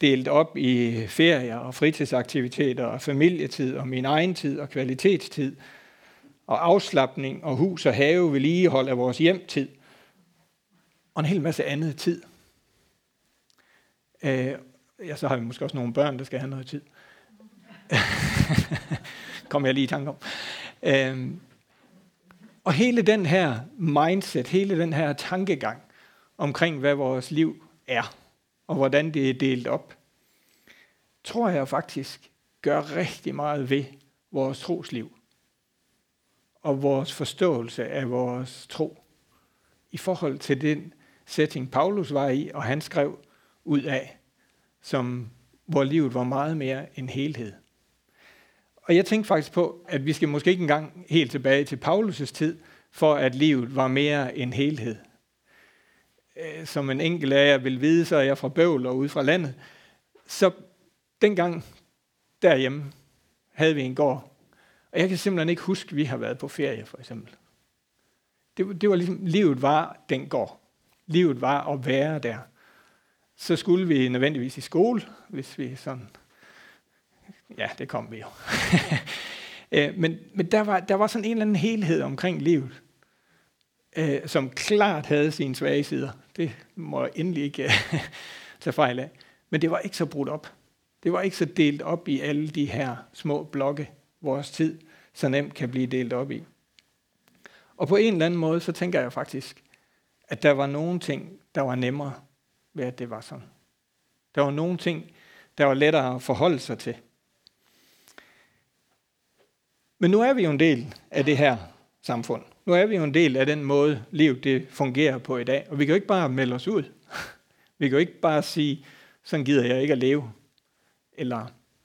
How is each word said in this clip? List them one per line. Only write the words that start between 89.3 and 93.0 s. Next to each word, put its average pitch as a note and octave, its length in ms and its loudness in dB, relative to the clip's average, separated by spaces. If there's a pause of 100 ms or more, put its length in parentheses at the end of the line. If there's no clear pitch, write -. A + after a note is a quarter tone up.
Men D#3 120 0
det D#3+ 100 2
var E3+ 80 0
ikke - 180 -8
så E3+ 80 0
brudt C#3 240 -4
op. D3+ 180 -8 (560)
Det E3+ 100 0
var F3+ 80 0
ikke F#3+ 160 -2
så F3 80 0
delt D3 360 2
op E3 260 -6
i C#3 120 0
alle D3 280 -2
de D3+ 180 -4
her C3 300 -4 (180)